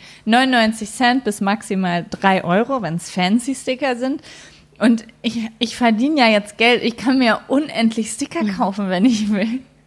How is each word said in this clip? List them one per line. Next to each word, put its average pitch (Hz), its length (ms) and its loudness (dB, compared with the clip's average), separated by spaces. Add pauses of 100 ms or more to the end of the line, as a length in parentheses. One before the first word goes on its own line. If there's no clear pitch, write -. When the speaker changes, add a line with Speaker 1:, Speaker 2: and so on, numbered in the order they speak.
(240)
Speaker 1:
neunundneunzig 226 680 2
Cent 254 360 0
bis 202 160 -4
maximal 190 680 -2
drei 190 360 0
Euro, 233 360 0
wenn's 165 300 -6
fancy 208 440 0
Sticker 254 420 -4
sind. 262 240 -4 (580)
Und 226 260 2 (160)
ich, 226 280 -6 (100)
ich - 160 -6
verdiene 240 460 2
ja 233 80 6
jetzt 208 280 0
Geld, 233 240 4
ich 233 140 -2
kann 262 240 0
mir 233 300 2
unendlich 233 600 0
Sticker 330 340 -6
Speaker 2:
Mhm. 202 120 -2
Speaker 1:
kaufen, 202 340 -2
wenn 185 140 0
ich 220 300 2
will. 220 260 -2 (280)